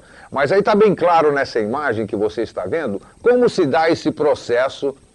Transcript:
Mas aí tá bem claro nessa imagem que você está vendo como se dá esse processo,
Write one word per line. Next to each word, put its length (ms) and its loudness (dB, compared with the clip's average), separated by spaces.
Mas 200 -2
aí 100 4
tá 140 2
bem 180 4
claro 380 2
nessa 280 -2
imagem 460 -4
que 100 -6
você 280 -2
está 220 -8
vendo 360 -4
como 280 2
se 160 0
dá 240 2
esse 220 0
processo, 840 -2